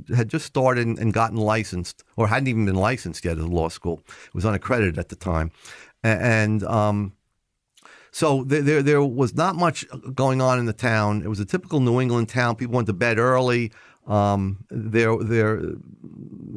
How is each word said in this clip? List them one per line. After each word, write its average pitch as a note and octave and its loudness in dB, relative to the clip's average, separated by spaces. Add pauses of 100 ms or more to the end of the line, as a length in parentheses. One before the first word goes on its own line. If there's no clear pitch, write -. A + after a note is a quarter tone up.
(160)
had A#2 2
just D3 -6
started B2+ 0
and, A2+ -2
and A2 0
gotten A2 0
licensed, G#2+ -2 (140)
or A2 2
hadn't C3 0
even A2 2
been G2 2
licensed F#2+ -2
yet E2 -2
as D#2+ -4
a E2 -4
law E2+ 0
school. E2 -6
It - -20
was F2 -2
unaccredited G#2 0
at - -6
the - -16
time. E2 -2 (520)
A-, A2 -2
and, G#2+ 2
um, G#2 0 (1000)
so C#3 0
there, C#3+ 0
there, D3 4
there C#3+ 4
was C3 0
not E3+ 0
much E3+ 0 (280)
going C3 2
on B2+ 4
in A#2+ -2
the A2 -2
town. G#2+ 0
It F2 -6
was G#2 -4
a G#2 -4
typical F3 -2
New B2 4
England A#2+ 0
town. A#2+ 0
People A#2+ -4
went A#2+ 0
to A2 0
bed A2+ 0
early. B2 2 (340)
Um, G2+ 0
there, A2+ 2
there, A2 0
you E2 -6 (760)